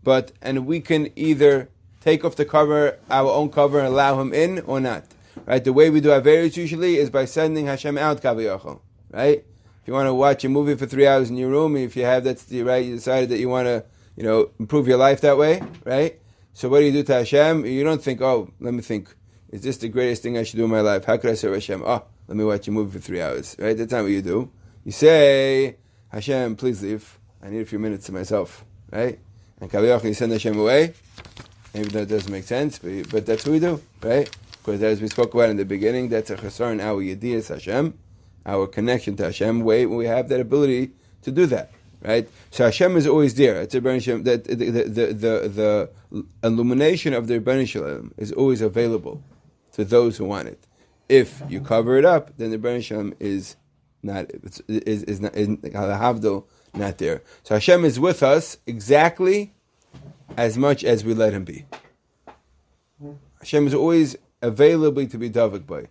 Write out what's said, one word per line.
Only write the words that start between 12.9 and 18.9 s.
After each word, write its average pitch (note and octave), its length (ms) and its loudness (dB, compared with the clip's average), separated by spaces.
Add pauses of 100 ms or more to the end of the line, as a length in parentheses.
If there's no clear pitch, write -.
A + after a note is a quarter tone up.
decided B2+ 340 0
that A#2+ 80 -2
you B2 100 -2
wanna, B2 360 0 (320)
you - 60 -12
know, A2 360 2
improve C3 280 0
your B2+ 120 4
life C3+ 240 4
that C#3+ 160 6
way, D#3 240 2 (220)
right? C#3+ 360 -2 (320)
So - 160 -8
what C#3 120 6
do D3 60 6
you C#3+ 60 2
do C#3+ 120 0
to C#3 100 2
Hashem? C#3+ 500 2
You C3 200 -2
don't D#3 180 -2
think, B2+ 180 -6
"Oh, B2+ 300 0 (100)
let A#2+ 140 -6
me A#2 80 -6
think. G#2 320 -8 (360)